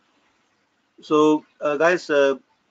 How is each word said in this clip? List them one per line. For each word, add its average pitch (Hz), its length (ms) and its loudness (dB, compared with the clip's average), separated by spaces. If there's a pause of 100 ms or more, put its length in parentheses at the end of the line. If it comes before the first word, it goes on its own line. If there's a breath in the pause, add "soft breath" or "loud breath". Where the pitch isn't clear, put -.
(1000)
so, 151 440 0 (160)
uh, 147 160 -4
guys, 165 340 -2
uh, 139 240 2 (360)